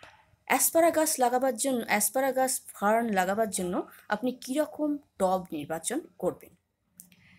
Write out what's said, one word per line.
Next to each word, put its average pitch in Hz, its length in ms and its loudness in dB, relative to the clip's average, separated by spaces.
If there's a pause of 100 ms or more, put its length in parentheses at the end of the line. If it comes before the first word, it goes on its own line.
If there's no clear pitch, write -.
(460)
অ্যাসপারাগাস 311 760 2
লাগাবার 247 380 2
জন্য, 254 280 -2
অ্যাসপারাগাস 262 840 0
ফার্ন 226 420 0
লাগাবার 202 400 2
জন্য 190 380 -4 (220)
আপনি 247 220 -2
কীরকম 294 680 -2 (220)
টব 185 320 2
নির্বাচন 165 500 -6 (180)
করবেন? - 360 -6 (840)